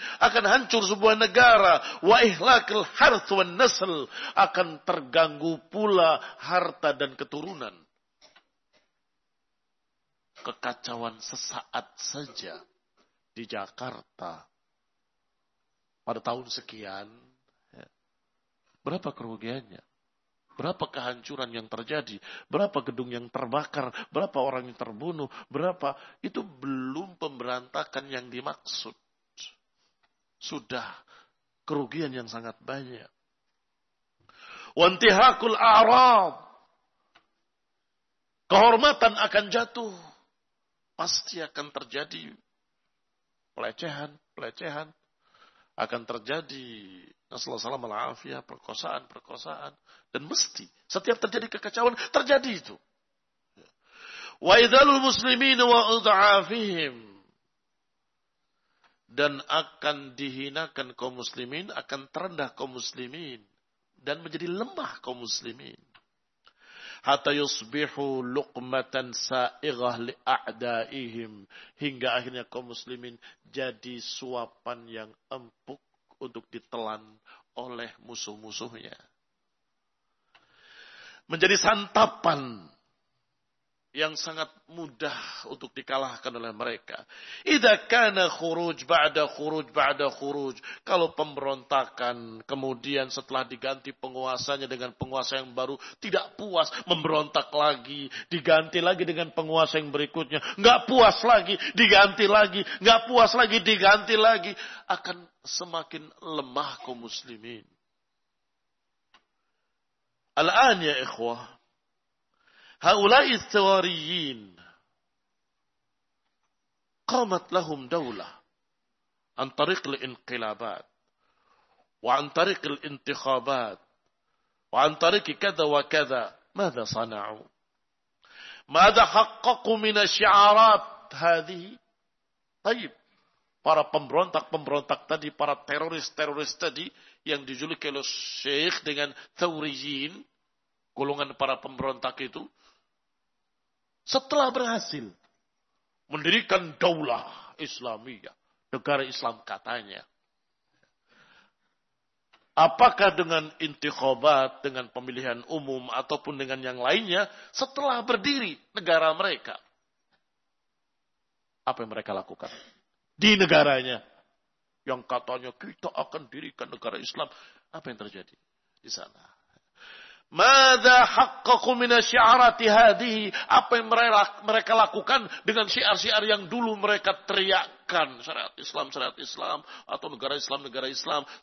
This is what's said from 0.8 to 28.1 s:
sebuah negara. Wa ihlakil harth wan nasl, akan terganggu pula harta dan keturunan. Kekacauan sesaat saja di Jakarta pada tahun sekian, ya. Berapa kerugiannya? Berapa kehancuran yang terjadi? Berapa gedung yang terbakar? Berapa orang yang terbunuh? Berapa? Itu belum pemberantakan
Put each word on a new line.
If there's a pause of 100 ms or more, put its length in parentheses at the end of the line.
sebuah
negara. (240)
Wa
ihlakil
harth
wan
nasl, (300)
akan
terganggu
pula (160)
harta
dan
keturunan. (2750)
Kekacauan
sesaat
saja (800)
di
Jakarta (1600)
pada
tahun
sekian, (680)
ya. (920)
Berapa
kerugiannya? (760)
Berapa
kehancuran
yang
terjadi? (320)
Berapa
gedung
yang
terbakar? (160)
Berapa
orang
yang
terbunuh? (160)
Berapa? (240)
Itu
belum
pemberantakan